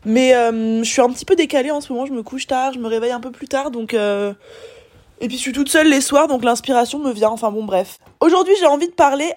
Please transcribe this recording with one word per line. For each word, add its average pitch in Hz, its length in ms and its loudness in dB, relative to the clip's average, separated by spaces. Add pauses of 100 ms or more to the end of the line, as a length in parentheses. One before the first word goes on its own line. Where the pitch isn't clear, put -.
Mais, 254 300 4
euh, 226 480 0
je 226 80 -4
suis - 100 2
un 247 100 4
petit - 140 -10
peu 381 120 4
décalée 294 340 0
en 294 100 -2
ce 285 120 -12
moment. 247 120 -4
Je 277 80 -8
me 226 120 -6
couche 262 240 -10
tard, 262 240 -2
je 254 80 -10
me 226 80 -6
réveille 226 240 -2
un 240 80 -6
peu 254 100 -12
plus 262 160 -16
tard, 277 240 -4
donc, 233 240 -8
euh... 202 400 -2 (840)
Et 240 80 -4
puis 254 80 -8
je 240 60 -8
suis 262 100 -6
toute 269 160 -2
seule 311 200 4
les 277 120 4
soirs, 285 260 2
donc 262 160 -2
l'inspiration 240 560 0
me 277 140 -4
vient. 214 180 0
Enfin 220 220 -4
bon, 214 100 -6
bref. 190 360 -4 (200)
Aujourd'hui, 359 400 4
j'ai 359 80 2
envie 294 220 2
de 349 40 -12
parler 285 440 2